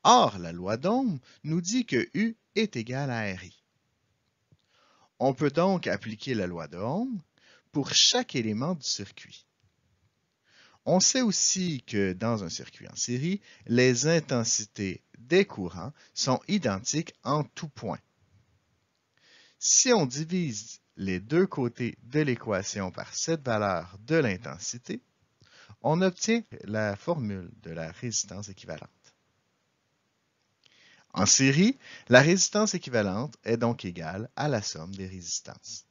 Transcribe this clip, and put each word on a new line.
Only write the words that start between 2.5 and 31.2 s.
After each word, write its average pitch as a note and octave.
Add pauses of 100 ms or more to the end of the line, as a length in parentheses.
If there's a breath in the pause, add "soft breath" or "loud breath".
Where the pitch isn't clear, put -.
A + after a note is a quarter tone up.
est G#3
égal B2+
à A#2
R F#2
I. - (1600 soft breath)
On C3+
peut D3
donc F3
appliquer G#2+
la G2
loi E2
d'Ohm D#3+ (520 soft breath)
pour C#3
chaque -
élément A#2
du D3
circuit. - (1400 soft breath)
On F3+
sait C4
aussi F3+
que G2
dans A2
un E2+
circuit -
en -
série, D3+ (260 loud breath)
les B2
intensités A#2 (160)
des E3+
courants F#2 (220 soft breath)
sont -
identiques D3+ (100)
en D3
tout -
point. G2 (1600 soft breath)
Si -
on F3+
divise C#3+ (160)
les F#2
deux D3
côtés B2
de C#3+
l'équation G2+
par -
cette D#3+
valeur G2
de D3+
l'intensité, G2+ (800 soft breath)
on D#3
obtient F#3+ (220)
la G#2+
formule G#2 (100)
de E2
la E2
résistance G2+
équivalente. F#2 (2250 soft breath)
En G2